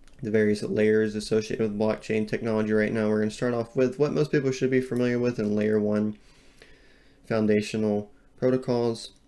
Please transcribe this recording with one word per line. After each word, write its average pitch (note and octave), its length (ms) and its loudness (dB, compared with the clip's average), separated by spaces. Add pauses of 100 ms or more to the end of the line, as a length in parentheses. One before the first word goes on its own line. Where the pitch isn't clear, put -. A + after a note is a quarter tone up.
(240)
the A2 80 -4
various G#2+ 320 2
layers G#2+ 500 2
associated G#2+ 480 -2
with G#2 160 -2
blockchain G#2+ 500 -2
technology A2 460 -2
right G#2+ 180 2
now. A2 160 0
We're G#2+ 120 2
gonna G#2+ 100 0
start B2 240 -4
off A#2 220 -4
with B2+ 240 0
what D3 140 2
most D3+ 180 0
people C3+ 200 0
should C3 200 -2
be C3 100 4
familiar B2 380 -2
with A#2+ 180 0
in G#2 180 -2
layer G#2+ 240 2
one G#2 380 0 (1080)
foundational G#2+ 800 0 (300)
protocols. B2 720 -2 (160)